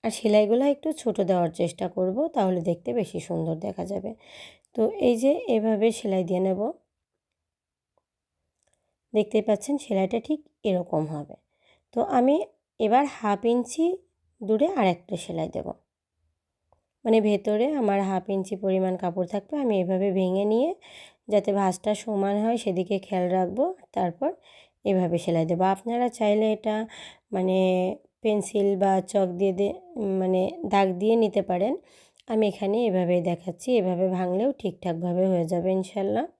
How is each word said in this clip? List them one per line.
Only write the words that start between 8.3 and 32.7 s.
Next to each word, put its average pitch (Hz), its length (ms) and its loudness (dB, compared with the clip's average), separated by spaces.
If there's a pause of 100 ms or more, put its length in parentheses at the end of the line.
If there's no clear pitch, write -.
দেখতেই 214 340 2
পাচ্ছেন 214 300 0
সেলাইটা 190 420 -2
ঠিক 302 200 -4 (240)
এরকম 175 420 0
হবে। 151 300 -10 (580)
তো 233 60 0 (100)
আমি 262 260 4 (440)
এবার 233 300 4
হাফ 202 340 -2
ইঞ্চি 247 420 0 (540)
দূরে 220 260 2 (100)
আর 220 100 4
একটা 180 300 -2
সেলাই 165 320 -6
দেব, - 180 -8 (1400)
মানে, 226 160 6
ভেতরে 208 460 2 (100)
আমার 202 260 2
হাফ 190 260 -2
ইঞ্চি 196 280 -4
পরিমাণ 190 400 0
কাপড় 180 320 -4
থাকবে। 202 320 -6
আমি 240 200 0
এভাবে 185 320 0
ভেঙে 185 320 0
নিয়ে 233 260 2 (580)
যাতে 208 240 2
ভাঁজটা 196 420 0
সমান 202 460 -2
হয় 226 180 0
সেদিকে 190 400 -2
খেয়াল 185 320 -2
রাখবো, 185 340 0 (280)
তারপর 185 380 -2 (540)
এভাবে 180 340 2
সেলাই 165 280 0
দেবো। 175 180 0
আপনারা 233 440 0
চাইলে 214 440 2
এটা, 214 240 -2 (560)
মানে, 185 260 0 (640)
পেন্সিল 208 560 0
বা 196 160 2 (140)
চক 196 300 0
দিয়ে 196 160 2
দে-, 202 260 -2 (400)
মানে, 185 220 2 (300)
দাগ 196 180 4 (100)
দিয়ে 220 180 2
নিতে 208 260 2
পারেন। 190 320 0 (540)
আমি 220 200 2
এখানে 202 280 -2 (100)